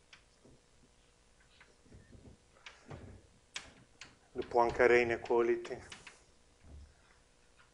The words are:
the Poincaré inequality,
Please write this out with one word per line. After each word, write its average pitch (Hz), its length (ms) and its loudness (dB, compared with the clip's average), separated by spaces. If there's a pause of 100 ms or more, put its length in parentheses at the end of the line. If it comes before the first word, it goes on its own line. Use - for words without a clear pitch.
(4000)
the 123 60 -6
Poincaré 120 600 4
inequality, 117 760 0 (2000)